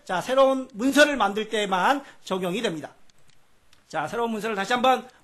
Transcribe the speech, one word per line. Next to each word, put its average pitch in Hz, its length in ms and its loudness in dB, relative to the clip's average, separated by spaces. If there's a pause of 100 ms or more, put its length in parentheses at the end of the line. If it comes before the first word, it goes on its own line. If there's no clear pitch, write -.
자, 180 160 -4
새로운 262 520 2
문서를 277 440 2
만들 208 320 0
때만 208 540 0 (220)
적용이 185 360 -4
됩니다. 160 300 -6 (960)
자, 156 220 -4
새로운 233 220 -4
문서를 220 260 -4
다시 196 160 -2
한번 247 340 2 (180)